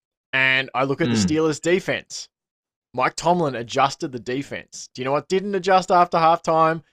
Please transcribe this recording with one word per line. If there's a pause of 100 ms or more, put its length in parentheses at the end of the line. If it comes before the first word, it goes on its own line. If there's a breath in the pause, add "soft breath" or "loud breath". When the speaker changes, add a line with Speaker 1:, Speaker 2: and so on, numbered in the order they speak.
(340)
Speaker 1:
And
I
look
at
the
Speaker 2:
Hmm.
Speaker 1:
Steelers'
defense. (640)
Mike
Tomlin
adjusted
the
defense.
Do
you
know
what
didn't
adjust
after
halftime?